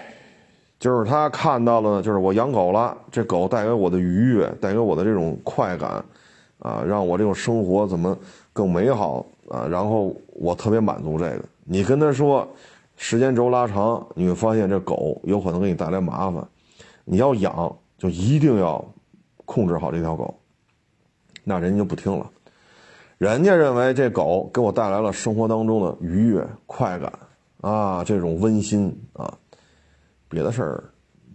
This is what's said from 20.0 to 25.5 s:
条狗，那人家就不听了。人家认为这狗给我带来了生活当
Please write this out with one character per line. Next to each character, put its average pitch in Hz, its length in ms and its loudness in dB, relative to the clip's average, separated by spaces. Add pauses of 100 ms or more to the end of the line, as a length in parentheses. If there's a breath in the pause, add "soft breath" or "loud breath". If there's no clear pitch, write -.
条 82 160 -2
狗， 60 180 -8 (1080)
那 98 160 -2
人 87 140 0
家 104 60 0
就 104 60 2
不 92 100 -6
听 98 240 -4
了。 - 120 -10 (880 soft breath)
人 110 240 2
家 196 120 6
认 147 200 6
为 127 200 4
这 127 160 2
狗 90 420 0
给 - 80 0
我 107 120 2
带 104 180 0
来 98 100 0
了 107 120 0
生 110 220 -4
活 110 120 0
当 113 200 0